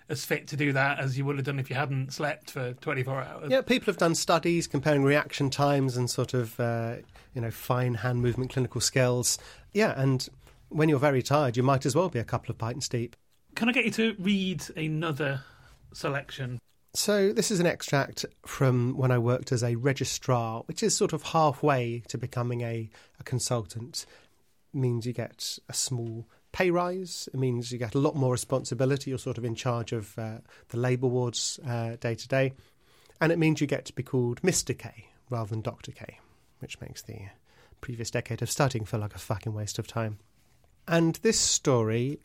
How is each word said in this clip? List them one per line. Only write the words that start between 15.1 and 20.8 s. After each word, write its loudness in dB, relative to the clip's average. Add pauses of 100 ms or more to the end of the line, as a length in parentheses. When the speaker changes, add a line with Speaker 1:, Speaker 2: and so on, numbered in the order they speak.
Speaker 1:
selection? -4 (340)
Speaker 2:
So 4
this 2
is 2
an 4
extract 0 (200)
from 4
when 4
I 6
worked 0
as 2
a 2
registrar, 0
which -8